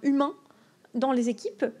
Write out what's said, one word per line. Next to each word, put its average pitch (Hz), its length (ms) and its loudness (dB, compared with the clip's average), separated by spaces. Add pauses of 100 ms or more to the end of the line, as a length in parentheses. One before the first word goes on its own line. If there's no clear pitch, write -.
humains 285 300 2 (640)
dans 262 160 0
les 240 180 2
équipes - 380 -4 (120)